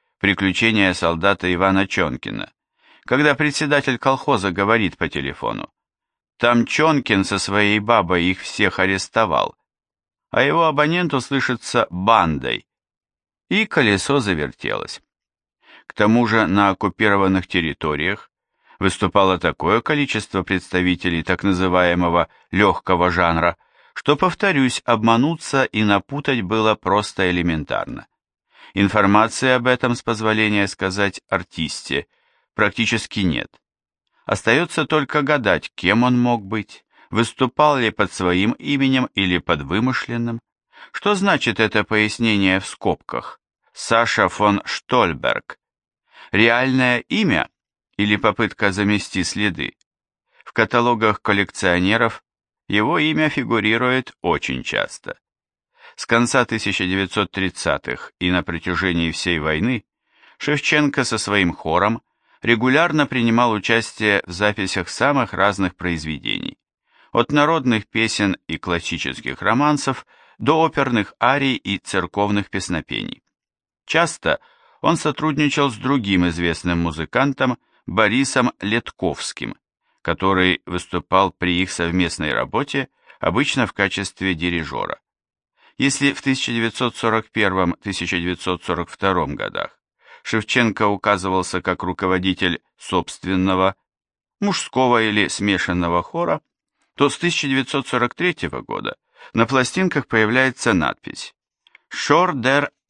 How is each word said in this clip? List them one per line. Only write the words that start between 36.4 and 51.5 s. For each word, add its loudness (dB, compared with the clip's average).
быть, -8
выступал 2
ли 0
под -2
своим 2
именем 0
или 0
под -2
вымышленным. -2
Что 0
значит 0
это 2
пояснение 0
в -10
скобках? -6
Саша 2
фон 2
Штольберг. -2
Реальное 2
имя 0
или 0
попытка 0
замести 0
следы? -4
В -20
каталогах 2
коллекционеров – 0